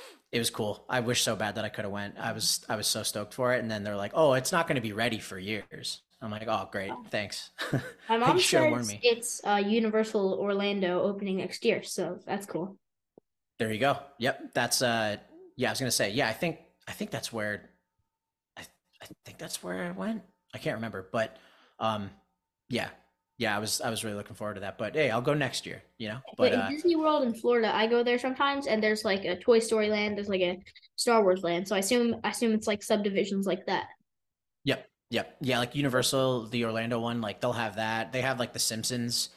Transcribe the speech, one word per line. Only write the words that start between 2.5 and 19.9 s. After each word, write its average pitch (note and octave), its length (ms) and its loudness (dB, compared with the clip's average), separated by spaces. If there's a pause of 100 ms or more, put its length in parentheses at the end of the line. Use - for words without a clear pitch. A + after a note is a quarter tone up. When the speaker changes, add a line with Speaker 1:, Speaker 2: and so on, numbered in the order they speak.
Speaker 1:
I A#2 80 0
was G#2 100 -2
so A2 160 0
stoked G#2 320 -6
for B2 200 2
it. B2 60 2
And A2+ 100 -4
then G#2 140 -4
they're G#2 120 -4
like, G2+ 180 -4
"Oh, D3+ 200 6
it's C3 180 0
not E3 160 2
gonna C3+ 140 0
be G#2+ 100 -4
ready A2 260 0
for F#2+ 200 -10
years." - 640 -8 (180)
I'm A2+ 100 -8
like, G#2+ 160 -8
"Oh, G2+ 240 0
great. G2+ 220 -4
Speaker 2:
Oh. - 180 -12
Speaker 1:
Thanks." - 400 -6 (100)
<laughs> - 120 -6 (360)
Speaker 2:
My A3+ 180 4
Speaker 1:
You C#4 60 6
Speaker 2:
mom F4+ 60 6
Speaker 1:
shoulda - 280 6
warned B3 200 2
Speaker 2:
says - 20 -4
Speaker 1:
me. G3+ 140 -8
Speaker 2:
it's, A#3 420 2
uh, G3+ 200 2
Universal A3 720 2
Orlando G3 640 0
opening G3 360 -2
next - 260 -6
year, - 180 2
so F3+ 440 -6
that's G3 200 -6
cool. F#3+ 320 -6 (800)
Speaker 1:
There A2 140 0
you G#2+ 60 -2
go. C3+ 200 2 (200)
Yep. - 340 -2
That's, B2 300 2
uh, A2+ 340 2 (400)
yeah, B2 120 0
I G#2+ 40 0
was G#2 60 -4
gonna B2+ 120 0
say, A2 200 2
yeah, A#2+ 180 2
I A2 40 0
think, E3 260 -2 (280)
I - 60 -12
think - 180 -8
that's - 220 -6
where, G#2 380 -6 (880)
I, - 60 -14 (380)
I - 60 -20 (180)
think - 140 -18
that's - 240 -10
where F3+ 220 -6
I F3 80 -6